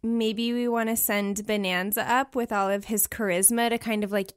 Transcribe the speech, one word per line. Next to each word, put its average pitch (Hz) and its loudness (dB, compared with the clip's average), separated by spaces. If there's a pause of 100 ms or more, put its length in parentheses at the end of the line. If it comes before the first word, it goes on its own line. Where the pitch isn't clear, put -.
maybe 226 0
we 240 0
wanna 226 0
send 208 0
Bonanza 202 0
up 254 0
with 240 -2
all 196 0
of 202 -2
his 208 0
charisma 226 2
to 233 0
kind 220 -2
of, 196 -4
like, 196 -2